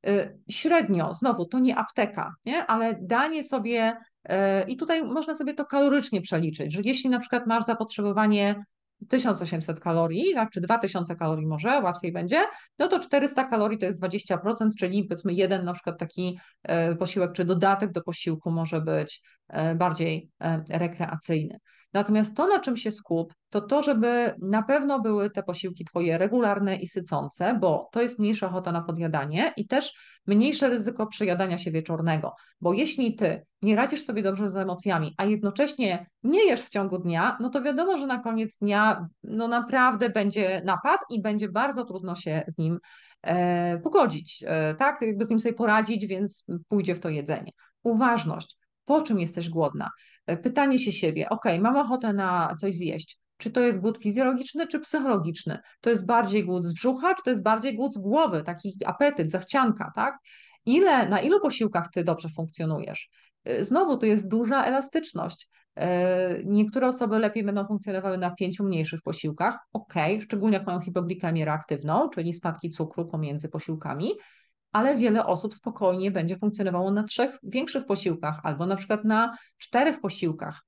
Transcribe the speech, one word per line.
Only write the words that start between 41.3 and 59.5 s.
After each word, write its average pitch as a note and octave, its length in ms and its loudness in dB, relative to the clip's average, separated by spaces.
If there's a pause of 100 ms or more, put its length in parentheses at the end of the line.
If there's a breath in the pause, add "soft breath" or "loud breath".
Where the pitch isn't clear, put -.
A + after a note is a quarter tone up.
bardzo A#3+ 360 -2
trudno F#3 300 -8
się D#3+ 320 -2
z E3 100 -10
nim, E3 220 0 (420 loud breath)
e, F3 580 0
pogodzić, A#3+ 680 0
e, D#3 280 0
tak? C#4+ 260 2
Jakby G#3+ 240 0
z G#3 40 -10
nim A3+ 100 4
sobie A#3 140 0
poradzić, A3 540 2
więc F#3+ 380 -6 (220)
pójdzie F#3+ 280 0
w E3 40 -10
to E3+ 100 -4
jedzenie. D3 420 -4 (320 soft breath)
Uważność. A3+ 720 0 (280)
Po D4+ 160 4
czym A3+ 180 0
jesteś E3+ 300 -4
głodna? D3 400 -2 (360 soft breath)
E, F3 120 -2
pytanie C4 420 2
się B3+ 120 0
siebie, D#3+ 380 -2
okej, G#3+ 300 0
mam A#3+ 180 4
ochotę B3 360 0
na F3+ 480 0
coś G3 140 -2
zjeść. D#3+ 420 -6 (200)
Czy A3+ 140 -8
to B3 100 2
jest A3+ 200 2
głód A3+ 160 0
fizjologiczny, C4 720 -2
czy D#4 120 -4
psychologiczny? G3+ 800 -2 (220 soft breath)
To - 80 2
jest G3+ 160 2
bardziej G#3 400 2
głód F3+ 200 -2
z E3+ 80 -4
brzucha, C4 420 0
czy - 80 -14
to C4+ 60 -2
jest G#3 140 0
bardziej A3 320 2
głód B3+ 180 -2
z A3 40 -8
głowy, G3+ 460 2
taki F3 420 -8
apetyt, C#4+ 460 2
zachcianka, G#3+ 640 0